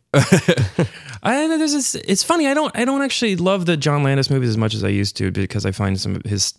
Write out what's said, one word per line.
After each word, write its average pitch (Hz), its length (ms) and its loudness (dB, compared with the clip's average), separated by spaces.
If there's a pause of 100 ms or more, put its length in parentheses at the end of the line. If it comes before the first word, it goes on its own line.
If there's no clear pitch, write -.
<laughs> - 100 -4
I 143 1200 0
don't 311 160 0
know. 320 80 0
There's 311 140 0
this, 285 220 -2
it's - 280 -2
funny. 320 260 2
I 277 60 2
don't, 294 220 -2
I 233 80 0
don't 277 180 0
actually 226 340 -2
love 180 300 0
the 170 100 2
John 143 260 0
Landis 135 280 2
movies 127 200 2
as 107 60 0
much 110 180 0
as 104 100 -4
I 101 40 0
used 101 300 0
to, 98 120 -2
because 98 360 -2
I 95 40 0
find 95 300 -2
some - 160 -4
of - 80 -10
his 101 340 -4